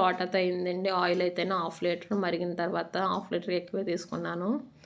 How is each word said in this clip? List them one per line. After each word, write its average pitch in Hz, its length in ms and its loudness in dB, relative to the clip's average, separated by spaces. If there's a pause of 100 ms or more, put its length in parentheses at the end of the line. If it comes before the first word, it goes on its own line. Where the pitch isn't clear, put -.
లోటాతో 185 400 2
అయిందండి. 180 500 0 (100)
ఆయిల్ 180 260 4
అయితేనే 175 360 0
హాఫ్ 165 240 -8
లీటర్ 175 260 -2 (120)
మరిగిన 175 360 0
తర్వాత, 170 340 -2 (180)
హాఫ్ 202 200 -4
లీటర్ 175 280 -2
ఎక్కువే 190 300 -4
తీసుకున్నాను. 170 580 -2 (360)